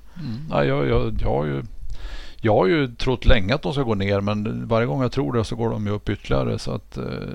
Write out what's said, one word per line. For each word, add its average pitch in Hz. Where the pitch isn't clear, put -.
Mm. 147
Ja, 143
jag, 139
jag, 117
jag 113
har 71
ju, 67
jag 110
har 143
ju 160
trott 123
länge 113
att -
de 170
ska 139
gå 113
ner, 98
men 107
varje 113
gång 143
jag 123
tror 139
det 113
så 120
går 113
de 107
ju 101
upp 107
ytterligare. 120
Så -
att, -
eh, 64